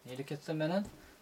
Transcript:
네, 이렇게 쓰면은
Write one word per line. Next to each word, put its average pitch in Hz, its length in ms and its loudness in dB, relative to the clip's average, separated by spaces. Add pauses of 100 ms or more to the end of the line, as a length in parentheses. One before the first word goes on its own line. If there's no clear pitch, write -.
네, 123 100 -8
이렇게 139 220 -2
쓰면은 160 480 2 (380)